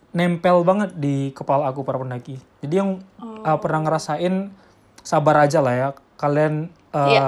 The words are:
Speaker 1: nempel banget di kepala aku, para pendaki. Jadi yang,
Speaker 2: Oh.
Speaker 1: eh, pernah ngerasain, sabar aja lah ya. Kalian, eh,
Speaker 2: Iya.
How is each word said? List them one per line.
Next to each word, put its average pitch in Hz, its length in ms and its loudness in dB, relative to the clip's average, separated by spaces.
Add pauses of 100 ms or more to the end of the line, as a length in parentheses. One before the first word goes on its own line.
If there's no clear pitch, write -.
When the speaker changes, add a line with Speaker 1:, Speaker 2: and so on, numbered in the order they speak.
(120)
Speaker 1:
nempel 175 500 2
banget 190 320 2
di 139 360 -2
kepala 143 360 -2
aku, 139 160 -6
para 131 140 -4
pendaki. 127 400 -10 (240)
Jadi 147 140 -6
yang, 190 260 0 (160)
Speaker 2:
Oh. 220 260 -16
Speaker 1:
eh, 156 140 0
pernah 156 260 -2
ngerasain, 175 720 -2 (460)
sabar 151 420 2
aja 147 200 4
lah 127 140 2
ya. 131 140 0 (260)
Kalian, 151 540 0 (220)
eh, 143 200 2
Speaker 2:
Iya. 135 180 6